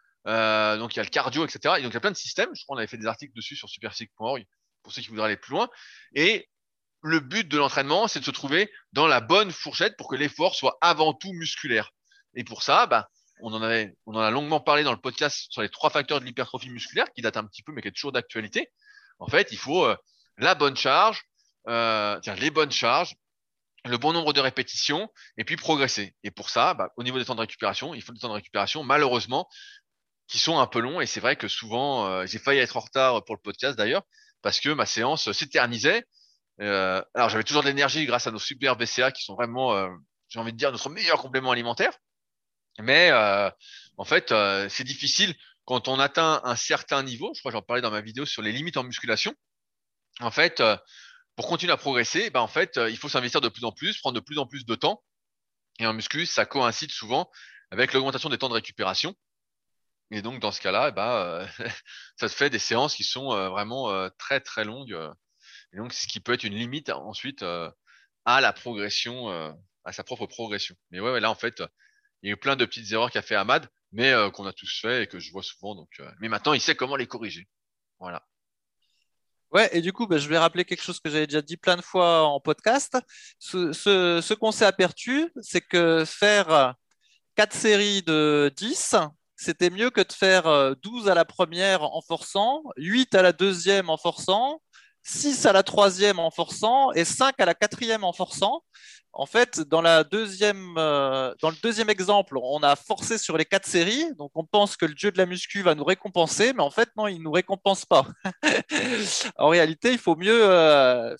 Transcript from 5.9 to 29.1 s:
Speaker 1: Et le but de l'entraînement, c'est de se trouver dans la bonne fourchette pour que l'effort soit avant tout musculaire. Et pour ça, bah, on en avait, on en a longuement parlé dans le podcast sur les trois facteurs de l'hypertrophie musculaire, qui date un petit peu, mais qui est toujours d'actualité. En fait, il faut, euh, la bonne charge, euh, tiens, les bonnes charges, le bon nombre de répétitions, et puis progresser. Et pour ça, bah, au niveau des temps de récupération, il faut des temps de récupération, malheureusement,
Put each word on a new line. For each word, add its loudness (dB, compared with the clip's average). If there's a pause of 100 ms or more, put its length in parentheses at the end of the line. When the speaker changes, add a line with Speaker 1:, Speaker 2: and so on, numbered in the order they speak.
Speaker 1:
Et 2 (540)
le 2
but -6
de -2
l'entraînement, 2
c'est -6
de -14
se -4
trouver -2 (200)
dans 4
la 6
bonne 2
fourchette -4
pour -14
que -6
l'effort 0
soit -2
avant 4
tout -10
musculaire. -4 (440)
Et -10
pour -12
ça, 4
bah, 0 (320)
on -10
en -6
avait, -2 (120)
on -14
en -2
a 2
longuement -2
parlé 2
dans 0
le -4
podcast -4
sur -10
les -2
trois 0
facteurs -2
de -16
l'hypertrophie -8
musculaire, -4
qui -14
date -2
un -4
petit -20
peu, -18
mais -12
qui -8
est -10
toujours -10
d'actualité. -6 (460)
En -12
fait, 2
il -12
faut, 0
euh, 2 (420)
la 2
bonne 0
charge, 2 (460)
euh, -2
tiens, -8
les -2
bonnes 0
charges, 0 (680)
le -4
bon 0
nombre 0
de 2
répétitions, -4 (260)
et -6
puis -6
progresser. -2
Et -10
pour -14
ça, 2
bah, -4
au -12
niveau -4
des -4
temps -6
de -8
récupération, -6
il -14
faut -18
des -20
temps -10
de -8
récupération, -4
malheureusement, 0 (840)